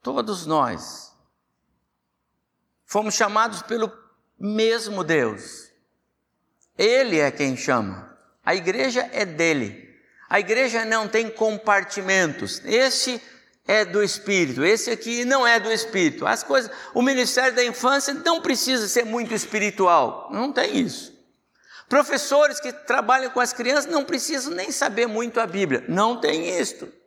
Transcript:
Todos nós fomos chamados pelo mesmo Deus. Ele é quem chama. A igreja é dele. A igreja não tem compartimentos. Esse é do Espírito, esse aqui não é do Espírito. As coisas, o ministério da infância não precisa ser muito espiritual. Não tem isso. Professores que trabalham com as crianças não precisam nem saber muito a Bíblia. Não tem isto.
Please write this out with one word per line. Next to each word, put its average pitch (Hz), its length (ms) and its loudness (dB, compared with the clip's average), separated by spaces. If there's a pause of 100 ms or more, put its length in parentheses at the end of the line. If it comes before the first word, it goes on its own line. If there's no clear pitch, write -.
Todos 214 460 -4
nós 131 640 -2 (1700)
fomos 214 280 -2
chamados 214 480 0
pelo 220 300 -4 (460)
mesmo 214 640 0
Deus. 131 720 0 (1040)
Ele 226 420 4
é 143 120 4
quem 135 260 -2
chama. 98 600 -2 (280)
A 165 100 2
igreja 233 580 -2
é 208 120 -2
dele. 156 640 -2 (400)
A 190 120 2
igreja 226 440 0
não 220 220 0
tem 220 240 0
compartimentos. 190 1300 0
Esse 254 580 0 (440)
é 214 180 4
do 185 180 0
Espírito, 170 640 0
esse 220 260 2
aqui 233 340 -4
não 262 220 4
é 233 140 6
do 214 100 -4
Espírito. 196 560 0
As 226 160 0
coisas, 254 280 0 (220)
o - 80 0
ministério 254 540 2
da 247 100 2
infância 269 480 0
não 330 280 0
precisa 247 480 0
ser 240 160 2
muito 226 280 -4
espiritual. 190 1000 2
Não 254 200 -4
tem - 260 0
isso. - 340 -4 (760)
Professores 277 680 2
que 247 140 -8
trabalham 254 580 0
com - 80 -2
as 240 140 0
crianças 277 340 0
não 302 180 0
precisam 277 480 -4
nem 330 200 -6
saber 233 340 0
muito 226 320 -4
a 226 80 0
Bíblia. 170 400 0
Não 214 320 0
tem 170 400 -2
isto. - 340 -6 (140)